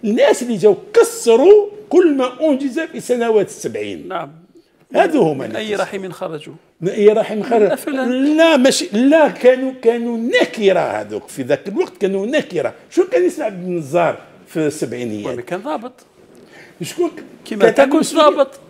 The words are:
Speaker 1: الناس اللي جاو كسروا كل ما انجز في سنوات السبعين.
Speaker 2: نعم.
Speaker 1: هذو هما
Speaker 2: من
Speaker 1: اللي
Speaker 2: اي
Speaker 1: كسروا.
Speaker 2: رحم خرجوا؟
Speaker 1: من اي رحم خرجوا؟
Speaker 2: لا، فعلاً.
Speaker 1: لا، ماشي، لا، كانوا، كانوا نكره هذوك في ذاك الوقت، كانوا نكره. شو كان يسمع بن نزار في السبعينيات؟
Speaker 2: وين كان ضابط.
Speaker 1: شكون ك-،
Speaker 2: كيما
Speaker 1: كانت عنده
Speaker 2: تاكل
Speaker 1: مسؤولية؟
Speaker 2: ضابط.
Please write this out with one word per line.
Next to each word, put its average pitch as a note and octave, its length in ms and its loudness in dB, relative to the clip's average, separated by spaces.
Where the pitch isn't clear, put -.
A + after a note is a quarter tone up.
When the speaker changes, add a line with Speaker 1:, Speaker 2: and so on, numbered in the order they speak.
Speaker 1:
الناس B3+ 380 2
اللي A#3+ 140 -4
جاو F#3+ 200 4
كسروا G4 720 6
كل E4 260 4
ما C4 340 -2
انجز C#4 320 -2
في D#4+ 200 -8
سنوات A#3 480 0
السبعين. F3+ 600 -10
Speaker 2:
نعم. E3 240 -10
Speaker 1:
هذو D#4 280 2
هما D#3 120 0
Speaker 2:
من C3+ 100 -8
Speaker 1:
اللي A2 140 -8
Speaker 2:
اي A3 60 -8
Speaker 1:
كسروا. G3+ 180 -4
Speaker 2:
رحم F#3+ 300 -8
خرجوا؟ D#3+ 420 -12
Speaker 1:
من E3+ 80 -4
اي G#3 200 4
رحم G#3+ 340 0
خرجوا؟ G#3+ 260 2
Speaker 2:
لا، - 80 0
فعلاً. C4 360 -4
Speaker 1:
لا، D4+ 440 4
ماشي، C4 360 2
لا، C#4 360 4
كانوا، C4 440 2
كانوا A#3 360 0
نكره A3+ 640 0
هذوك G#2+ 480 -6
في C#3+ 140 -10
ذاك C3+ 260 -4
الوقت، C#4+ 320 -6
كانوا G3 260 -2
نكره. F3 480 -4
شو F#4 180 0
كان F4+ 160 0
يسمع D4 240 -4
بن F3+ 280 -8
نزار D#3 420 -2
في - 100 -12
السبعينيات؟ A#2+ 600 -6
Speaker 2:
وين A#2+ 140 -8
كان F3 200 -10
ضابط. B3+ 320 -10
Speaker 1:
شكون E4+ 280 -4
ك-، - 380 -20
Speaker 2:
كيما G#3 160 -2
Speaker 1:
كانت A3+ 160 4
عنده C4+ 120 4
Speaker 2:
تاكل D#4 80 2
Speaker 1:
مسؤولية؟ D4+ 360 2
Speaker 2:
ضابط. - 340 -2